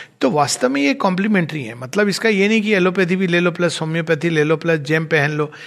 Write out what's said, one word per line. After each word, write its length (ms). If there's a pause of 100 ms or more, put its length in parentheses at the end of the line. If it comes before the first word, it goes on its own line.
(200)
तो 100
वास्तव 380
में 140
ये 120
कॉम्प्लीमेंट्री 680
है। 120
मतलब, 340
इसका 200
ये 200
नहीं 140
कि 120
एलोपैथी 420
भी 100
ले 140
लो 100
प्लस 300
होम्योपैथी 480
ले 160
लो 120
प्लस 220
जेम 260
पहन 260
लो। 220 (140)